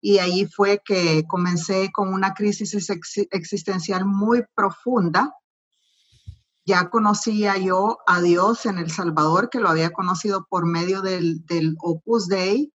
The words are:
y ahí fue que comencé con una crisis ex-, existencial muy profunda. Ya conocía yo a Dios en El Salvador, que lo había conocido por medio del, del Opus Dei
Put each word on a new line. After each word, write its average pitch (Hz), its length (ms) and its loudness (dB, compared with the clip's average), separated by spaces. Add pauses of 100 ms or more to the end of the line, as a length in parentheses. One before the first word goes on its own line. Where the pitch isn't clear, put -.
y 202 180 4
ahí 180 280 0
fue 202 380 2
que 170 420 2
comencé 180 640 -2
con 190 220 -2
una 196 200 0
crisis 202 400 -2 (160)
ex-, 196 420 -4
existencial 190 760 -4
muy 208 380 2 (120)
profunda. 202 800 0 (1300)
Ya 185 240 2
conocía 208 680 0
yo 190 400 0 (100)
a 180 140 4
Dios 180 440 4
en 196 120 -2
El 165 140 -4
Salvador, 165 580 0
que 254 100 -4
lo 196 100 2
había 160 220 2
conocido 185 580 -4
por 175 160 0
medio 175 360 -2
del, 170 440 -2
del 160 360 0
Opus 175 480 -2
Dei 196 480 0